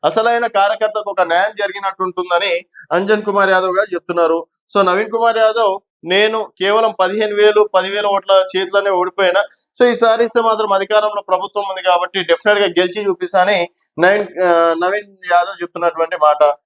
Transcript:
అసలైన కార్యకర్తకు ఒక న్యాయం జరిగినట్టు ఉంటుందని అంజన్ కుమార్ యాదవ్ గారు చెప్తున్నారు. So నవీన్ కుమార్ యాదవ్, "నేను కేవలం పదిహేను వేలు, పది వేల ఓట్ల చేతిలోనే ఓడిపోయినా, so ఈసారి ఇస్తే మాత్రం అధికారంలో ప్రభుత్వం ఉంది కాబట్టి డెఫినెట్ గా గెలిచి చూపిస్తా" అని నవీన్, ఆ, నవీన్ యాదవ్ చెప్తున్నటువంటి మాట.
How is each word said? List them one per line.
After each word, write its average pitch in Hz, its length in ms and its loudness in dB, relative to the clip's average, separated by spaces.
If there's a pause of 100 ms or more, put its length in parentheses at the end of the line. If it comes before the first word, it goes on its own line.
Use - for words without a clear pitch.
అసలైన 233 420 0
కార్యకర్తకు 214 640 -2
ఒక 190 100 -4
న్యాయం 180 400 0
జరిగినట్టు 196 420 -6
ఉంటుందని 180 600 -2 (280)
అంజన్ 202 300 0
కుమార్ 196 280 0
యాదవ్ 185 260 0
గారు 196 180 -2
చెప్తున్నారు. 170 520 -2 (300)
So 196 100 2
నవీన్ 202 240 -2
కుమార్ 226 280 0
యాదవ్, 220 420 0 (240)
"నేను 208 540 0
కేవలం 214 420 0
పదిహేను 214 360 -2
వేలు, 208 380 4
పది 190 160 0
వేల 208 160 -4
ఓట్ల 196 380 2 (120)
చేతిలోనే 196 340 -2
ఓడిపోయినా, 185 540 0 (380)
so 247 100 4
ఈసారి 226 320 2
ఇస్తే 233 160 -2
మాత్రం 220 320 0
అధికారంలో 208 560 0
ప్రభుత్వం 196 420 -4
ఉంది 185 120 -10
కాబట్టి 180 400 0
డెఫినెట్ 170 360 0
గా 202 80 2
గెలిచి 180 420 -2
చూపిస్తా" 180 320 -2
అని 180 280 0 (300)
నవీన్, 190 440 0
ఆ, 165 320 2 (100)
నవీన్ 190 480 -4
యాదవ్ 175 300 0
చెప్తున్నటువంటి 170 540 -4
మాట. 151 260 2 (240)